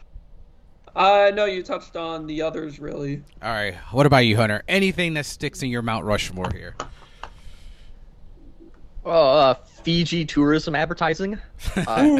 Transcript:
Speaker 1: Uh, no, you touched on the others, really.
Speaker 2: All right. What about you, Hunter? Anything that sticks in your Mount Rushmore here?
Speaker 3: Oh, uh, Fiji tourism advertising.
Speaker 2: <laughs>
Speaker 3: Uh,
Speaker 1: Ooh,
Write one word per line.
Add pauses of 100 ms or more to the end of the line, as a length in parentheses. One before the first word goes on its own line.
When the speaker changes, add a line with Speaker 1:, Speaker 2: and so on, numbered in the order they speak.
(960)
Speaker 1:
Uh,
no,
you
touched
on
the
others,
really. (220)
Speaker 2:
All
right. (160)
What
about
you,
Hunter?
Anything
that
sticks
in
your
Mount
Rushmore
here? (2250)
Speaker 3:
Oh, (260)
uh, (300)
Fiji
tourism
advertising. (180)
Speaker 2:
<laughs> (100)
Speaker 3:
Uh,
Speaker 1:
Ooh,